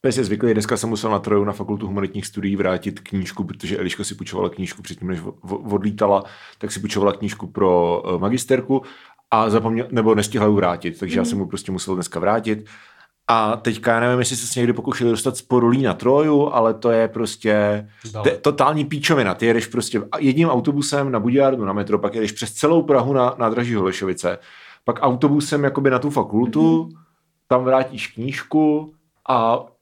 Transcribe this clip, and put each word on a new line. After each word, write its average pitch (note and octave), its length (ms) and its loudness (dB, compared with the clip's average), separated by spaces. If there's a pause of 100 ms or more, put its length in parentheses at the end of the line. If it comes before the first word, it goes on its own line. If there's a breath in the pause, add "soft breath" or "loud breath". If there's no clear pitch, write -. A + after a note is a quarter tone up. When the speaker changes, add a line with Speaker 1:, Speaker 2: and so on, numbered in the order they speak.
Speaker 1:
Pes B2+ 160 0
je C3 60 0
zvyklý, G#2+ 300 0
dneska G#2+ 240 0
jsem A2+ 120 -4
musel G#2+ 220 -2
na G2+ 80 2
Troju G2+ 240 2
na G2+ 100 -2
Fakultu G#2 340 -6
humanitních G2 380 -6
studií G2 300 -4
vrátit F#2 440 -2
knížku, F#2+ 440 -6
protože F2 340 -8
Eliška F#2 260 -6
si G2 120 -8
půjčovala F#2 340 -4
knížku - 320 -10
předtím, F2 260 -12
než F2+ 120 -6
v-, F2+ 120 -10 (120)
v-, G2+ 300 -6
odlítala, G2+ 500 0 (340 loud breath)
tak G#2+ 140 -8
si - 80 -8
půjčovala G2+ 340 0
knížku G2+ 340 -8
pro, F2 560 2 (120)
eh, E2+ 40 -4
magisterku B2+ 640 0 (500 loud breath)
a A2 180 2
zapomněl, A2+ 420 0
nebo A2+ 240 4
nestihla G#2 320 0
ji G#2 60 6
vrátit, F2 460 0
takže F2+ 200 -4
já - 40 0
Speaker 2:
Mhm. - 60 -2
Speaker 1:
jsem G2+ 80 -4
mu F#2+ 100 -4
prostě F#2+ 240 -10
musel F#2 240 -4
dneska E2+ 240 -6
vrátit. G#2+ 460 -2 (680 loud breath)
A A2+ 260 2
teďka, A2 360 -2
já A2+ 60 2
nevím, B2 200 2
jestli B2 160 -2
jsi A#2 120 -8
se - 120 -4
někdy A#2+ 140 2
pokoušeli A#2+ 380 -2
dostat A#2+ 260 -2
z - 40 -12
Porulí B2 400 4
na G#2+ 120 0
Troju, C#3+ 540 4
ale A2+ 260 2
to A#2 180 0
je A2+ 160 4
prostě G#2 800 0 (260 soft breath)
Speaker 3:
Dál. G#2+ 100 -8
Speaker 1:
te-, B2+ 180 2
totální D3 440 2
píčovina. C#3 480 0
Ty A2+ 120 -2
jedeš A2+ 220 2
prostě A2+ 340 -4 (100)
a-, - 80 -4
jedním D3 300 2
autobusem C#3 640 0
na A#2 80 0
Budějárnu B2+ 460 2
na G2 80 -2
metro, G2+ 260 0
pak G2+ 160 -4
jedeš G#2+ 160 -2
přes A2 220 -8
celou D#3+ 280 4
Prahu C#3 320 2
na B2+ 240 2
nádraží A#2+ 380 0
Holešovice, F#2 640 -2 (480 loud breath)
pak A#2 160 -2
autobusem C#3+ 600 2
jakoby C3+ 260 2
na B2+ 100 2
tu C#3+ 100 -2
fakultu, C#3+ 720 2
Speaker 2:
Mhm. - 80 -14 (560 soft breath)
Speaker 1:
tam B2+ 160 2
vrátíš C3 440 0
knížku D3+ 840 -2 (360)
a A#2 360 2 (160)